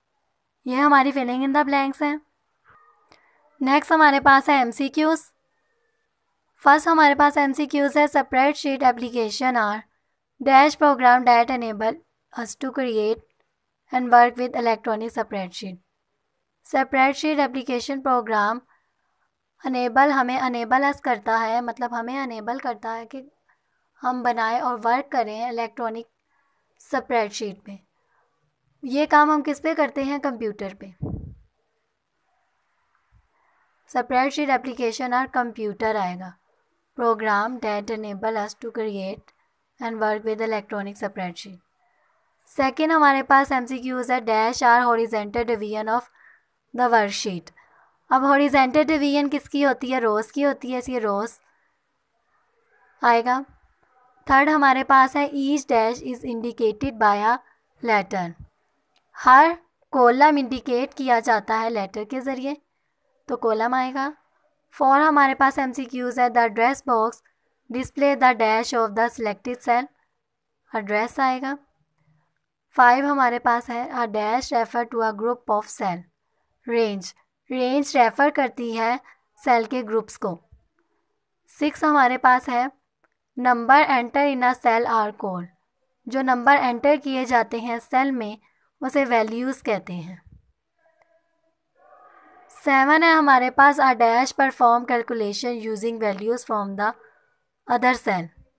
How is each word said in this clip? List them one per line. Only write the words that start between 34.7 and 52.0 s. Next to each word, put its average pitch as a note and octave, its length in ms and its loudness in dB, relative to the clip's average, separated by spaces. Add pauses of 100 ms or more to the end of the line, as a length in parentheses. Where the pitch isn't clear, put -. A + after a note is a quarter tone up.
और C4 140 0
कंप्यूटर A3 680 -4
आएगा, F3+ 380 -6 (640)
program A3 640 0
that G#3 260 -6
enable G#3+ 580 -6
us - 80 -16
to - 100 -16
create G#3+ 560 -8 (600)
and A3+ 120 -6
work G#3+ 320 -4
with A3 160 -4
electronic G#3 600 -8
spreadsheet। F#3 540 -12 (920)
सेकंड C#4+ 440 -2
हमारे C#4 320 2
पास C#4 280 4
एमसीक्यूज़ B3+ 640 -4
है, B3 80 0
"Dash A3 420 -2
are A#3+ 240 4
horizontal A3+ 580 -2
division G#3+ 400 -6
of A3+ 160 -2 (760)
the B3 180 2
worksheet।" G3+ 580 0 (600)
अब C4 120 4
हॉरिजॉन्टल C#4 600 4
डिवीजन C#4+ 460 0
किसकी C#4+ 320 -4
होती B3+ 300 0
है? C4 80 -2
रोज़ G#3+ 320 -2
की C#4+ 100 -4
होती C#4 300 -2
है, B3+ 80 -6
इसलिए B3 200 -6
रोज़ G#3+ 400 -4 (1600)